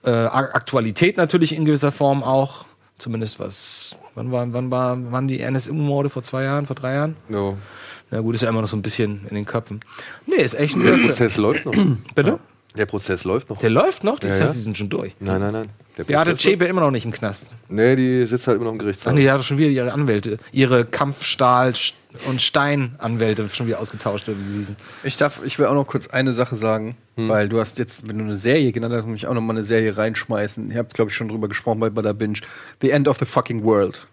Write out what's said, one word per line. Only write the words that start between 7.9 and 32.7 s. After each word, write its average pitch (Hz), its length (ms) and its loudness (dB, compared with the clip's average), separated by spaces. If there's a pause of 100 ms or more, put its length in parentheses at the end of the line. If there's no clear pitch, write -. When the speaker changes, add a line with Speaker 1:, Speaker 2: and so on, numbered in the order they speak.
Speaker 1:
Na 110 80 -2
gut, 113 160 0
ist 117 60 -2
ja 117 80 2
immer 113 120 0
noch 107 60 -2
so 110 100 -4
ein 98 60 -4
bisschen 104 460 -2
in 101 60 -8
den 104 100 -4
Köpfen. 110 340 -6 (480)
Nee, 370 80 2
ist 131 180 4
echt 151 220 0
ein - 80 2
Speaker 2:
Der - 80 8
Speaker 1:
guter - 100 6
Film. 226 80 4
Speaker 2:
Prozess 113 280 2
läuft 107 280 2
noch. 131 80 -4 (220)
Speaker 1:
<clears throat> - 200 -10
Bitte? 147 160 4
Speaker 2:
Ja. 330 80 -2 (380)
Der 104 80 2
Prozess 98 400 -4
läuft 101 240 -2
noch. 101 80 -8
Speaker 1:
Der 110 120 2
läuft 220 360 2
noch? 240 140 0
Ich - 40 -8
Speaker 2:
Ja, 101 60 -2
Speaker 1:
dachte, 98 160 4
Speaker 2:
ja. 147 60 2
Speaker 1:
die 123 80 -4
sind 107 180 -4
schon 104 120 -4
durch. - 300 -6
Speaker 2:
Nein, 95 220 0
nein, 101 100 0
nein. 110 180 -6 (280)
Der 87 80 -8
Speaker 1:
Beate 156 260 2
Speaker 2:
Prozess - 120 -2
Speaker 1:
Zschäpe 190 200 4
Speaker 2:
läuft 175 60 2
Speaker 1:
immer 185 120 0
noch 147 100 4
nicht 123 120 -2
im 117 80 -4
Knast. - 360 -8 (200)
Speaker 2:
Nee, 113 300 4
die 127 300 2
sitzt 123 200 -2
halt 120 100 4
immer 117 80 -2
noch 113 80 -2
im 110 60 -8
Gerichtssaal. 104 320 -2
Speaker 1:
Ach 139 40 4
nee, 143 80 6
die 135 80 6
hat 135 120 2
schon 139 140 -2
wieder 151 120 4
ihre 127 220 2
Anwälte, 110 460 0 (160)
ihre 127 320 6
Kampfstahl- 127 880 2
st-, - 220 -2 (320)
und 131 140 -2
Steinanwälte 117 1080 0
schon 120 180 -4
wieder 110 120 -2
ausgetauscht, 104 500 -6
oder 104 80 -4
wie 101 60 -8
sie 101 160 -6
hießen. 104 160 -8 (280)
Speaker 3:
Ich 135 140 -6
darf, 147 280 0
ich 135 140 -6
will 143 60 4
auch 120 80 4
noch 143 140 2
kurz - 200 -4
eine 131 260 0
Sache 123 220 0
sagen, 110 400 -2 (220)
Speaker 2:
Hm. 113 100 -2
Speaker 3:
weil 107 220 2
du 113 100 2
hast 107 180 -4
jetzt, 117 300 -8
wenn 107 100 -6
du 110 60 -4
eine 107 120 -4
Serie 123 360 2
genannt 117 220 -4
hast, 113 120 -2
muss 113 120 -6
ich - 100 -8
auch 127 60 -2
noch 117 80 0
mal 113 120 -2
eine 110 120 -4
Serie 110 320 2
reinschmeißen. 107 720 -4
Ihr 113 60 -4
habt, 120 160 -4
glaub 110 160 0
ich, - 60 -8
schon 113 120 -6
drüber 107 220 -4
gesprochen 110 320 -2
bei 113 80 0
Bada 104 240 -2
Binge. 107 260 -4 (420)